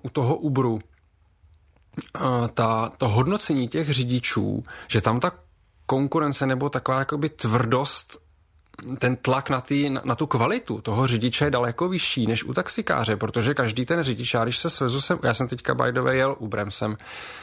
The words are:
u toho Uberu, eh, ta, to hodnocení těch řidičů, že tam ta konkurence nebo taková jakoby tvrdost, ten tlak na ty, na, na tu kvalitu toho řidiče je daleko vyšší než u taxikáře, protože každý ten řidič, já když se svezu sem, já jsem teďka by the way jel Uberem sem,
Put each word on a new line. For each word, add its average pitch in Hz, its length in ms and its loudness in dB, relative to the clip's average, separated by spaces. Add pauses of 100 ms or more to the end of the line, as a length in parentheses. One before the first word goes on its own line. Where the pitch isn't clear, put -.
u 135 80 -10
toho 139 260 0
Uberu, 127 420 0 (1400)
eh, - 40 -8 (340)
ta, 113 440 2
to 123 100 0
hodnocení 131 600 2
těch 151 240 -2
řidičů, 120 720 0 (240)
že 110 120 2
tam 113 200 2
ta 180 120 2 (540)
konkurence 139 600 0
nebo 131 220 0
taková 131 300 0
jakoby 147 300 -2
tvrdost, 120 880 0 (840)
ten 123 180 0
tlak 131 340 0
na 135 100 0
ty, 143 300 0
na, 135 140 -2
na 127 100 0
tu 147 120 0
kvalitu 127 540 0
toho 113 260 2
řidiče 120 380 2
je 147 60 2
daleko 123 380 0
vyšší 156 380 0
než 117 180 2
u - 100 -6
taxikáře, 127 600 0
protože 110 380 0
každý 123 320 0
ten 170 160 0
řidič, 123 320 -2
já 113 100 2
když 120 140 -2
se 165 120 -2
svezu 135 300 0
sem, 175 220 0
já 117 120 2
jsem 123 140 -2
teďka 127 260 -2
by 123 180 2
the 127 80 0
way 127 160 2
jel 135 220 2
Uberem 104 320 -4
sem, 107 260 -2 (460)